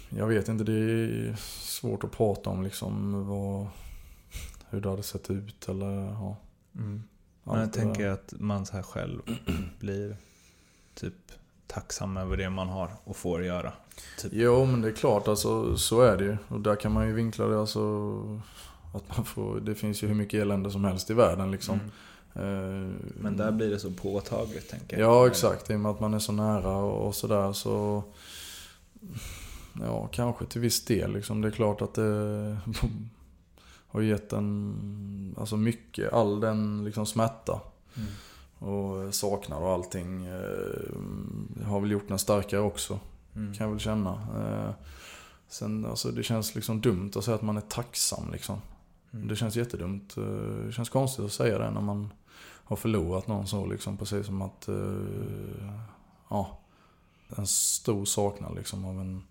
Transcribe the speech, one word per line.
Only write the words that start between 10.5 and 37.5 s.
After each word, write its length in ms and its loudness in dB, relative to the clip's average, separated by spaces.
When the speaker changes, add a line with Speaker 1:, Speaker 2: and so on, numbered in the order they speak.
Speaker 2:
typ 180 -6
tacksam 500 -4
över 200 0
det 120 0
man 200 -2
har 220 -2
och 120 -8
får 280 0
göra, 300 -2
typ. 180 -6
Speaker 1:
Jo, 300 8
men 160 6
det 60 4
är 60 2
klart, 340 4
alltså, 500 4
så 240 6
är 160 10
det 60 4
ju. 140 2
Och 140 -2
där 140 6
kan 160 0
man 160 4
ju 60 2
vinkla 320 0
det, 140 4
alltså, 840 0
att 240 -6
man 80 0
får, 340 -4
det 160 -2
finns 280 -2
ju 40 2
hur 80 4
mycket 260 2
elände 300 2
som 120 0
helst 260 2
i 40 2
världen, 380 6
liksom. 280 0
Speaker 2:
Mm. 540 -4
Speaker 1:
Eh, 60 -4
Speaker 2:
Men 220 -4
där 140 2
blir 180 2
det 100 0
så 120 -4
påtagligt, 760 -4
tänker 300 -4
jag. 100 8
Speaker 1:
Ja, 180 12
exakt. 420 4
I 60 2
och 40 2
med 120 2
att 80 -2
man 140 2
är 60 2
så 120 -2
nära 460 2
och, 300 2
och 80 -2
sådär, 380 2
så... 500 0
Ja, 260 -2
kanske 380 0
till 160 -4
viss 240 2
del, 280 2
liksom. 280 0
Det 60 4
är 40 2
klart 300 2
att 120 -2
det 640 0
<laughs> 680 -20
har 140 0
gett 320 2
en... 1040 -4
Alltså, 200 -2
mycket, 560 0
all 260 4
den, 440 2
liksom, 220 -2
smärta 560 0